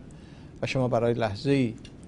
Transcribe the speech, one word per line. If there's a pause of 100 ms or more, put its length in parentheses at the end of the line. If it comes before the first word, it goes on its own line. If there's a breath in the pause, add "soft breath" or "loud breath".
(640 loud breath)
و
شما
برای
لحظه‌ای، (340 loud breath)